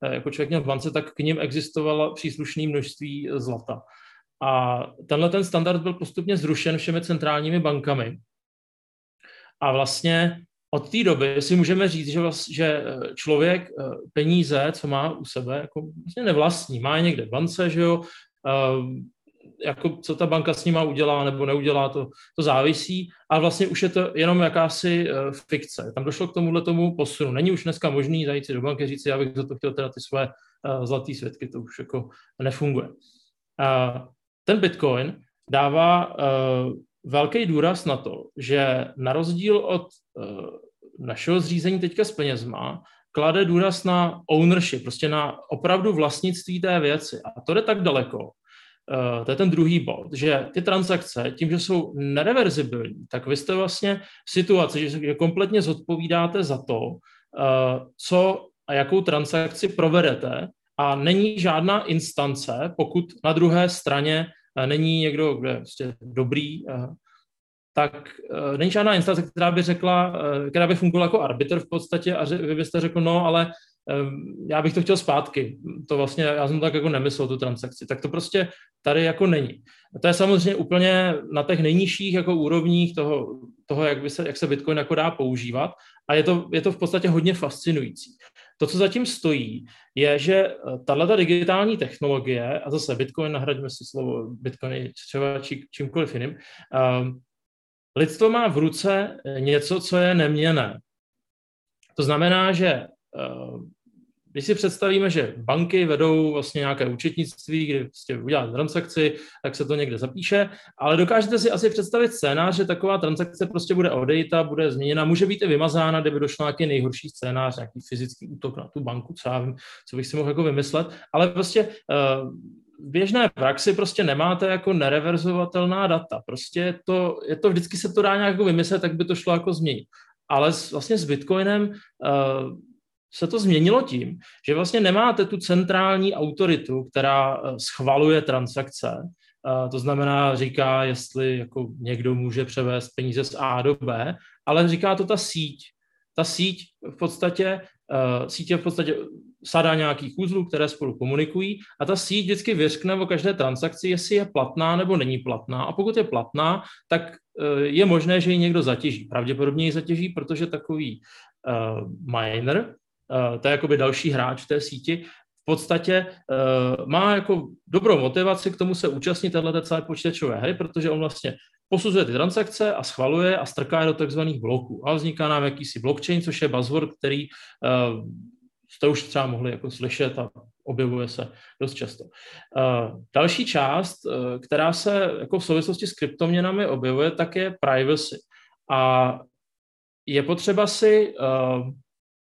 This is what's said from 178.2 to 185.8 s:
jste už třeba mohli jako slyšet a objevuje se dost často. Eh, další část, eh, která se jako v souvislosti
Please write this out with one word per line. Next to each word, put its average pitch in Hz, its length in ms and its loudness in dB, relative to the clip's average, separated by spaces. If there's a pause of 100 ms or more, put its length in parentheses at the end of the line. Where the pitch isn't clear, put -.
jste - 160 -2
už 147 160 2
třeba 135 240 -2
mohli 123 240 -4
jako 123 200 -10
slyšet 127 480 -4
a 120 120 -8 (340)
objevuje 123 440 -2
se 120 240 -10 (280)
dost 135 140 -4
často. - 300 -12
Eh, - 880 -4 (220)
další 170 320 2
část, 151 600 -2
eh, 127 320 -4
která 151 340 0
se 196 380 0 (100)
jako 185 180 -2
v 175 60 -4
souvislosti 175 420 0